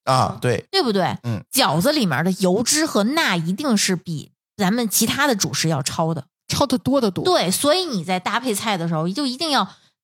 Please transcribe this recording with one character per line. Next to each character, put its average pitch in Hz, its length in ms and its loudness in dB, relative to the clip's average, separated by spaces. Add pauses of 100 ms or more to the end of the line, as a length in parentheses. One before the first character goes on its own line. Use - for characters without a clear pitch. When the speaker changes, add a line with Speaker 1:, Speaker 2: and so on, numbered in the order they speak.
Speaker 1:
啊， 127 380 2
对。 120 280 -2
Speaker 2:
对 381 140 0
不 240 80 0
对？ 175 320 0
Speaker 1:
嗯。 113 260 -4
Speaker 2:
饺 180 300 2
子 247 140 2
里 294 120 0
面 151 200 0
的 190 60 2
油 185 300 2
脂 302 240 0
和 208 200 0
钠 269 320 0
一 165 160 -2
定 233 240 0
是 185 180 0
比 165 380 -8 (240)
咱 196 160 2
们 240 160 0
其 - 160 0
他 254 220 0
的 277 60 4
主 180 200 -2
食 160 160 0
要 147 120 0
超 165 320 -2
的。 151 120 -8 (220)
Speaker 3:
超 - 180 0
得 269 120 0
多 262 240 0
得 220 80 2
多。 - 140 -4
Speaker 2:
对， 302 260 2
所 285 240 2
以 370 120 0
你 226 180 -4
在 185 160 -2
搭 214 200 -2
配 247 140 -2
菜 202 240 -2
的 170 100 -4
时 170 60 -2
候， 160 160 0
就 285 160 -4
一 247 100 -4
定 320 140 -4
要 226 180 2 (360)